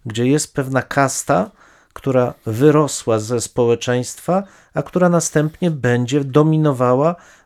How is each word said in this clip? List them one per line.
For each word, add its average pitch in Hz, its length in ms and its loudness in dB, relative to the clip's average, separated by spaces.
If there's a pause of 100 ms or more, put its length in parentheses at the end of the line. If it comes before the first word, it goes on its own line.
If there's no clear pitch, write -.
gdzie 120 200 -2
jest 147 280 0
pewna 131 280 -2
kasta, 147 680 -2 (420)
która 127 420 -2 (120)
wyrosła 135 720 2
ze 113 220 -4
społeczeństwa, 123 1040 -2 (320)
a 151 80 -4
która 180 260 0
następnie 160 640 0
będzie 123 540 0
dominowała, 147 920 2 (300)